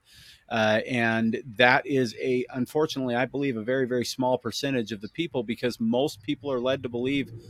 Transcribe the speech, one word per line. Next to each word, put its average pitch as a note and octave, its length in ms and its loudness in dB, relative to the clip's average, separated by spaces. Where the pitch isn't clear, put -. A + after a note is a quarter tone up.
Uh, A2 400 2
and A2+ 560 0
that B2 300 6
is C3 340 0
a, B2+ 320 0
unfortunately, C3 640 -2
I B2 100 2
believe, C3+ 320 -2
a A2 60 -4
very, C3 240 0
very A#2+ 180 0
small B2+ 320 0
percentage A#2+ 560 -2
of G2+ 80 -8
the G#2 80 -10
people, D#3+ 340 -4
because A#2 380 -4
most A#2+ 420 0
people C#3+ 300 -4
are B2 80 0
led C3 220 0
to C3 80 -4
believe B2 420 -2